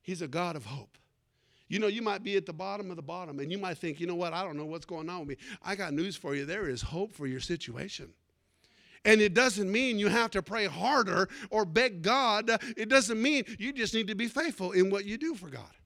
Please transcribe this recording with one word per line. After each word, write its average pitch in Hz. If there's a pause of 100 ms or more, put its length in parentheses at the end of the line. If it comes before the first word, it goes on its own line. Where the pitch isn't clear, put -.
He's 180
a 156
God 165
of 123
hope. 117 (680)
You 185
know, 214
you 214
might 202
be 202
at 190
the 170
bottom 196
of 175
the 160
bottom, 165
and 147
you 196
might 180
think, 156
"You 170
know 175
what? 170
I 175
don't 160
know 151
what's 160
going 160
on 180
with 147
me." 131 (240)
I 196
got 180
news 170
for 143
you. 139
There 180
is 123
hope 196
for 143
your 131
situation. 143 (920)
And 214
it 196
doesn't 208
mean 233
you 208
have 226
to 196
pray 208
harder 185 (220)
or 214
beg 190
God. 226 (260)
It 214
doesn't 226
mean 277 (160)
you 262
just 226
need 220
to 214
be 233
faithful 226
in 190
what 202
you 214
do 311
for 180
God. 117 (160)